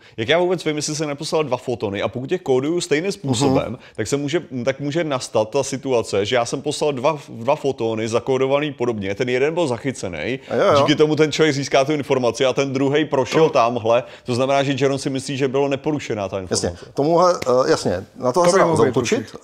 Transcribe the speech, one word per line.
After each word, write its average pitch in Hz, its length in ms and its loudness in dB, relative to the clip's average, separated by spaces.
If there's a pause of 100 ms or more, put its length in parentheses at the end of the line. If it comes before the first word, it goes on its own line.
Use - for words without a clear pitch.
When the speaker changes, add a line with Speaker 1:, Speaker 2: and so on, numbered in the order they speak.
(160)
Speaker 1:
jak 113 120 -2
já 156 100 4
vůbec 180 260 0
vím, 156 120 0
jestli 151 200 -4
se 156 100 -4
neposlal 156 380 -2
dva 127 120 -2
fotony, 104 460 -4
a 107 60 0
pokud 123 240 -8
je 180 60 0
kóduju 139 420 0
stejným 165 320 0
způsobem, 131 600 0
Speaker 2:
Mhm. 123 60 -12 (180)
Speaker 1:
tak 113 100 -4
se 143 100 0
může, 143 260 -2 (220)
tak 131 160 -2
může 147 240 -2
nastat 123 460 -2
ta 139 120 0
situace, 120 640 0
že 123 100 2
já 120 80 2
jsem 139 180 -6
poslal 147 300 -2
dva, 139 260 0 (100)
dva 120 280 -2
fotony 117 520 -2
zakódovaný 135 640 0
podobně, 107 420 -2
ten 123 140 -2
jeden 131 260 0
byl 170 120 0
zachycený, 113 720 -6 (120)
Speaker 2:
A - 60 -4
jo, 147 160 2
jo. - 60 4
Speaker 1:
díky 147 160 4
tomu 151 220 4
ten 151 160 2
člověk 156 220 2
získá 135 300 2
tu 147 80 0
informaci 131 540 0
a 127 60 2
ten 139 200 -2
druhej 139 320 2
prošel 143 440 2
Speaker 3:
To - 40 -4
Speaker 1:
tamhle, 120 520 2 (200)
to 123 100 -4
znamená, 135 280 2
že 139 180 -2
Jeron 135 180 2
si 143 120 -6
myslí, 131 260 -6
že 135 120 0
bylo 139 200 0
neporušená 135 600 -4
ta 98 100 -6
Speaker 2:
Jasně, 95 300 -2
Speaker 1:
informace. - 260 -12
Speaker 2:
tomuhle, 170 400 4 (320)
eh, 160 40 4
jasně, 101 360 0 (100)
na 123 160 -2
tohle 175 160 2
Speaker 3:
To - 20 6
Speaker 2:
se 185 60 4
Speaker 3:
by 185 40 4
Speaker 2:
dá 147 60 4
Speaker 3:
mohlo 110 180 2
být 117 100 2
Speaker 2:
zaútočit, 131 240 0
Speaker 3:
určitě. - 260 -10